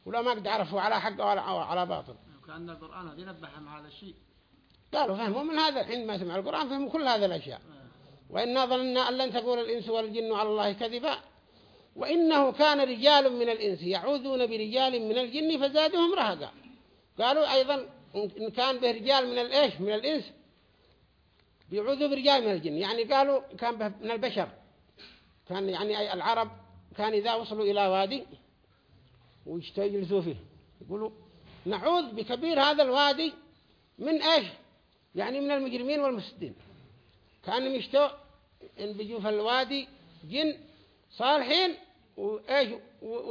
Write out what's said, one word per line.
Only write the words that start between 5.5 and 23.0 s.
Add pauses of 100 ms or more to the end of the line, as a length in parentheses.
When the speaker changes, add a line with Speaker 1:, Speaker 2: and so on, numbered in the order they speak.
Speaker 1:
هذا
الحين
ما
سمعوا
القرآن
فهموا
كل
هذه
الأشياء.
Speaker 2:
آه. (460)
Speaker 1:
وإنا
ظننا
أن
لن
تقول
الإنس
والجن
على
الله
كذبا. (760)
وإنه
كان
رجال
من
الإنس
يعوذون
برجال
من
الجن
فزادهم
رهقا. (680)
قالوا
أيضًا (260)
إن
كان
به
رجال
من
الإيش؟
من
الإنس (1500)
بيعوذوا
برجال
من
الجن.
يعني